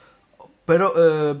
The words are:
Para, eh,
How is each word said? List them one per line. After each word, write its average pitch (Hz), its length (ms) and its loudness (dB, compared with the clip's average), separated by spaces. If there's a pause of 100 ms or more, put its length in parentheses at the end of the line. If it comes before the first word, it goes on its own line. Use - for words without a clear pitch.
(640)
Para, 170 200 0
eh, 160 560 0